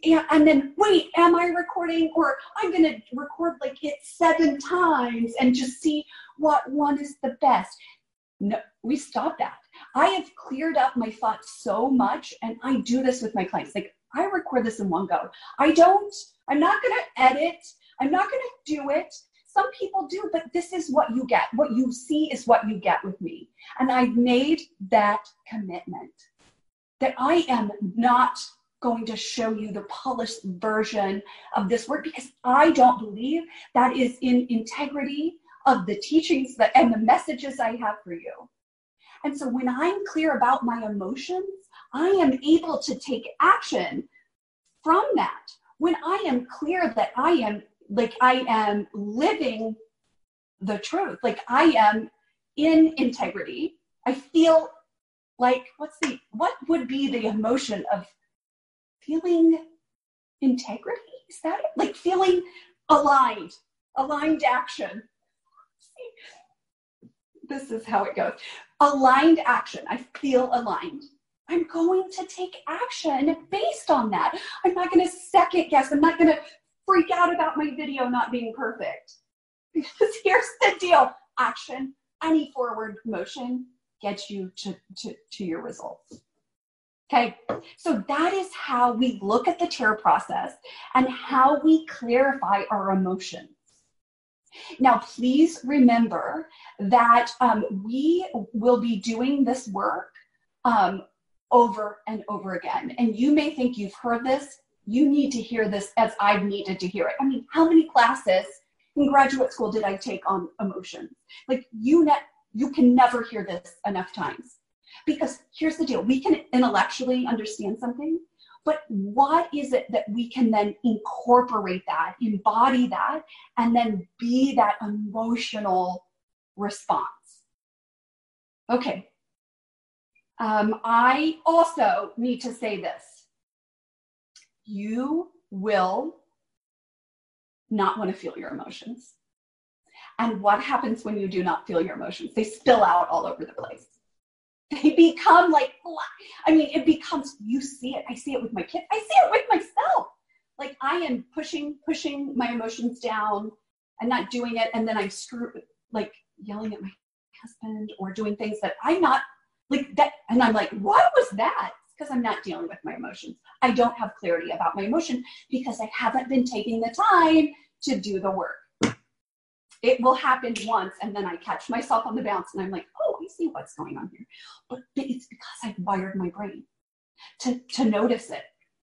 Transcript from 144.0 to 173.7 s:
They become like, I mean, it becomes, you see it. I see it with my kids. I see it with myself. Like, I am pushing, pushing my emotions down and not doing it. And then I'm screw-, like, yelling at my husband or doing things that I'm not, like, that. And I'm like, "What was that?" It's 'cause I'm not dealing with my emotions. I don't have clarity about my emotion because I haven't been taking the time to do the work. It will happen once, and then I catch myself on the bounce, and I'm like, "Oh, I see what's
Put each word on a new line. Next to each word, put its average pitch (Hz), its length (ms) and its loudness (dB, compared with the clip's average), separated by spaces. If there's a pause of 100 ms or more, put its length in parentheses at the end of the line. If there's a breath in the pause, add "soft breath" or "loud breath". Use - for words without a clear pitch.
They 302 220 2
become 330 600 6
like, 311 220 2 (720 loud breath)
I 320 80 4
mean, 302 200 4
it - 120 0
becomes, - 580 -2
you 240 180 -2
see - 340 -10
it. - 140 -8
I 247 40 -8
see - 200 -10
it 247 80 -4
with 226 100 -8
my 226 120 -6
kids. - 280 -10
I 427 60 -2
see 440 260 -2
it - 80 2
with - 180 2
myself. - 580 0 (520)
Like, 277 220 -12
I 294 160 -2
am 285 260 -4 (100)
pushing, 294 520 -8
pushing 285 520 -6
my 240 140 -2
emotions 233 480 -6
down 214 520 -4 (500)
and 233 80 -4
not 233 200 -2
doing 240 280 -6
it. 226 160 -2
And 220 140 -2
then 220 100 -2
I'm 196 120 -4
screw-, - 440 -12 (400)
like, 214 200 -6 (240)
yelling 208 360 -10
at - 80 -14
my 190 100 -14 (500)
husband 220 560 -14
or 190 140 -10
doing 208 240 -6
things 214 260 -8
that 190 220 -6
I'm 339 160 0
not, 277 220 2 (480)
like, 269 260 -4
that. - 180 2 (160)
And 240 140 4
I'm 220 100 4
like, 208 180 0
"What 453 440 4
was - 160 4
that?" - 420 -2 (120)
It's - 120 -20
'cause 285 160 -10
I'm 247 80 -2
not 214 220 -4
dealing 180 240 -8
with - 160 -14
my - 120 -12
emotions. - 420 -16 (240 soft breath)
I 254 100 4
don't 240 260 2
have 214 180 -8
clarity 170 360 -4
about - 240 -4
my 196 80 -6
emotion 254 400 -2 (260 loud breath)
because 254 300 -6
I 220 140 -8
haven't 254 360 -2
been 254 140 2
taking 226 380 -4
the 226 120 -6
time 330 600 4 (300 loud breath)
to 254 160 -2
do 196 200 -6
the 196 120 -2
work. 185 240 -6 (1300)
It 247 180 4
will 262 140 4
happen 254 400 -2 (100)
once, 202 360 -4
and 202 140 -8
then 202 100 -6
I 170 120 -8
catch - 320 -10
myself 226 380 -2
on 220 80 -8
the - 80 -6
bounce, 196 300 -6
and 190 100 -6
I'm 190 80 -8
like, 175 160 -10 (120)
"Oh, 605 240 -4
I 381 40 -16
see 330 220 -6
what's - 260 -16